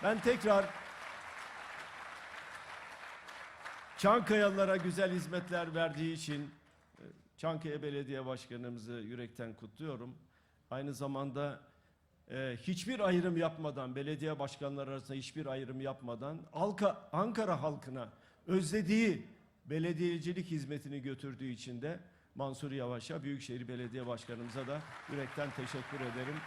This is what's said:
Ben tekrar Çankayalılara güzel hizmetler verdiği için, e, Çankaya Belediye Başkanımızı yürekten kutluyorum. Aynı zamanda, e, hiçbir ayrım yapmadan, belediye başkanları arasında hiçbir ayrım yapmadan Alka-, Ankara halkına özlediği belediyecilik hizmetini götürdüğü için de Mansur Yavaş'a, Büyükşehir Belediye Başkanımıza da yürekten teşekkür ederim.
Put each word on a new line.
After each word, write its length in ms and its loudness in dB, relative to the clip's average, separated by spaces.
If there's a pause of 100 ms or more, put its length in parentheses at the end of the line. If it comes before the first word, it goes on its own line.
Ben 180 4
tekrar 440 8 (3250)
Çankayalılara 760 8
güzel 340 4
hizmetler 640 0
verdiği 380 2
için, 300 -2
e, 600 -16 (340)
Çankaya 440 -2
Belediye 440 -4
Başkanımızı 680 -6
yürekten 600 -8
kutluyorum. 640 -10 (560)
Aynı 220 -4
zamanda, 680 -2 (720)
e, 300 -2
hiçbir 380 -2
ayrım 380 6
yapmadan, 580 0
belediye 440 -2
başkanları 500 -4
arasında 280 -6
hiçbir 280 -6
ayrım 360 -4
yapmadan 580 -4 (140)
Alka-, 600 2
Ankara 500 2
halkına 460 -4 (380)
özlediği 800 6 (380)
belediyecilik 840 0
hizmetini 500 -4
götürdüğü 480 -6
için 320 -6
de 180 -4 (360)
Mansur 360 -4
Yavaş'a, 520 -4
Büyükşehir 440 -6
Belediye 400 -4
Başkanımıza 600 -6
da 140 -4 (300)
yürekten 400 -2
teşekkür 480 -6
ederim. 360 -4 (120)